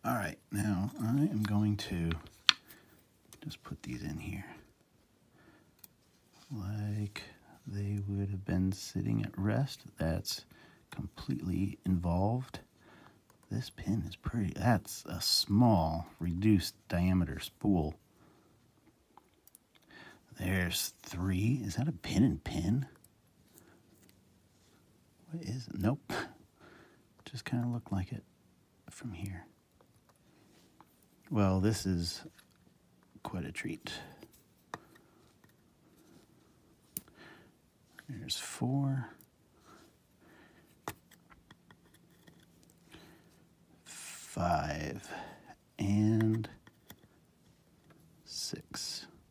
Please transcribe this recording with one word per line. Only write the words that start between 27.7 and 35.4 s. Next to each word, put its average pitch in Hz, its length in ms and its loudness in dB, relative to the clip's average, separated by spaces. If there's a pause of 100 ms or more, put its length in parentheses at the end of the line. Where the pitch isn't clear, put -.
like 95 200 -2
it 107 120 -8 (680)
from 117 220 -10
here. 90 340 -8 (1800)
Well, 95 300 6
this 104 260 2
is 85 360 0 (1000)
quite 87 220 -6
a - 80 -8
treat. - 400 -8 (4000)